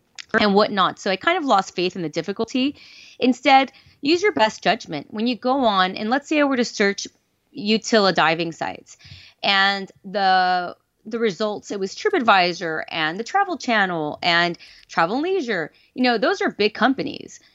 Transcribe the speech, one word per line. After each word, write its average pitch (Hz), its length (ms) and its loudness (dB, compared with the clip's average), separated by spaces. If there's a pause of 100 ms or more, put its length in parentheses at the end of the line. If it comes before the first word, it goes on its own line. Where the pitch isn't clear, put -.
(400)
and 208 160 4
whatnot. 196 420 2
So 208 140 -4
I 190 60 0
kind 339 200 -4
of 320 80 -4
lost 202 300 0
faith 180 200 -2
in 190 60 -8
the 160 80 -6
difficulty. 202 680 -4 (420)
Instead, 262 520 4 (300)
use 330 200 2
your 415 120 2
best - 300 0
judgment. 175 460 -2
When 220 180 -4
you 247 80 0
go 254 300 0
on, 190 300 2
and 214 140 -6
let's 277 180 -2
say 311 120 0
I 294 40 4
were 269 140 0
to 240 80 0
search - 420 -2 (500)
Utila 208 560 2
diving 165 380 0
sites, - 460 -10 (460)
and 196 480 0 (140)
the, 185 680 0 (300)
the 220 140 -8
results, 214 520 -4
it 208 80 -6
was 190 160 -6
TripAdvisor 185 920 2
and 160 320 -4
the 233 40 -8
Travel 381 340 -2
Channel 180 640 -2
and 170 360 2 (300)
Travel + 185 360 0
Leisure, 247 480 -2 (220)
you 254 100 -2
know, 247 140 2
those 330 240 0
are 381 80 0
big 208 240 -2
companies. - 640 -4 (160)